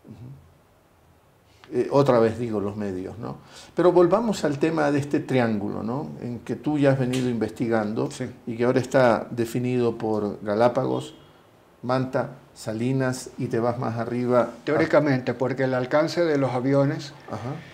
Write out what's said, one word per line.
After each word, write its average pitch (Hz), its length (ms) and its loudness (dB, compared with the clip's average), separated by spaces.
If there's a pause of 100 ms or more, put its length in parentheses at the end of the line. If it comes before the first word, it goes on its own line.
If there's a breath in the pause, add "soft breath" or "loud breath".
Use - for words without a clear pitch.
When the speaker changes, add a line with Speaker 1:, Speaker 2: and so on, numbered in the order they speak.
Speaker 1:
Ujú. - 1700 -18
Eh, 120 120 -2
otra 135 280 6
vez 113 200 2
digo 113 200 -4
los 104 160 -4
medios, 95 440 -8
¿no? 127 180 -10 (380 loud breath)
Pero 175 160 6
volvamos 185 540 4
al 147 120 -2
tema 156 340 2
de 147 80 2
este 143 200 -2
triángulo, 107 640 0
¿no? 139 260 -6 (120)
En 120 180 -8
que - 160 -8
tú 151 240 -2
ya 139 120 6
has 131 80 2
venido 127 300 0
investigando 113 800 -2
Speaker 2:
Sí. 123 200 -8 (180)
Speaker 1:
y 117 100 -6
que 120 60 0
ahora 131 160 4
está 127 500 4
definido 120 680 -2
por 104 460 -2
Galápagos, 123 720 0 (680 loud breath)
Manta, 127 540 -2 (180)
Salinas 127 840 -4
y 135 100 -4
te 117 120 -2
vas 120 180 0
más 120 200 -4
arriba. 120 520 0 (140)
Speaker 2:
Teóricamente, 147 720 2
porque 131 300 -2
el 131 100 0
alcance 151 500 0
de 151 120 2
los 131 160 0
aviones 139 600 0 (140)
Speaker 1:
Ajá. 110 260 -8 (200 loud breath)